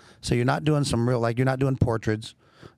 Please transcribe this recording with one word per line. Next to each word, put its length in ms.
So 120
you're 120
not 180
doing 200
some 220
real, 140
like, 160
you're 80
not 140
doing 180
portraits. 580